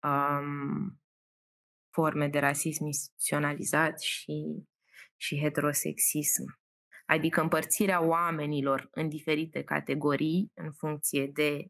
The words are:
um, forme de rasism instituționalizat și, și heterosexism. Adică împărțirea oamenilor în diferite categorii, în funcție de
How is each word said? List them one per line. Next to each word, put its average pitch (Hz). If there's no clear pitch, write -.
um, 143
forme 151
de 143
rasism 147
instituționalizat 147
și, 151
și -
heterosexism. 147
Adică 160
împărțirea 165
oamenilor 151
în 160
diferite 156
categorii, 147
în 156
funcție 147
de 147